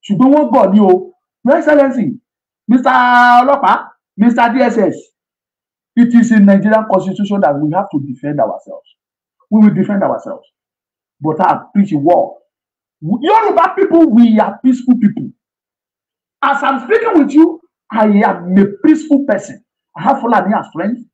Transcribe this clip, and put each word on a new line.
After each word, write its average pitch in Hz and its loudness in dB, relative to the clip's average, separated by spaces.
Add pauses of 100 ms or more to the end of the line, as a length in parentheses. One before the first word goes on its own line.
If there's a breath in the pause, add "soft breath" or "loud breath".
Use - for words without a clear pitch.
Ṣùgbọ́n 254 0
wọ́n 294 0
gọ̀ 196 0
ni 214 2
o. 359 0 (320)
Your 285 2
Excellency, 277 0 (480)
Mister 254 0
Ọlọ́pàá, 247 2 (300)
Mister 233 0
D 262 0
S 233 0
S, 180 -2 (1000)
it 240 2
is 233 4
in 208 4
Nigerian 208 2
constitution 196 -4
that 151 0
we 151 -4
have 196 -4
to 151 -6
defend 139 -8
ourselves. - -8 (640)
We 214 2
will 208 6
defend 196 -2
ourselves. - -8 (760)
But 151 -6
I 156 -2 (120)
preach 196 0
war. 151 0 (640)
Yoruba 339 0
people, 339 2
we 220 4
are - -2
peaceful 247 0
people. - -4 (1120)
As 285 -2
I'm 262 -4
speaking 453 -2 (100)
with - -4
you, 330 2 (280)
I 214 0
am 190 0
a 196 4 (200)
peaceful 294 2
person. - -6 (320)
I 160 -12
have 247 -2
Fulani 214 -2
as 185 -4
friends. 208 -6 (140)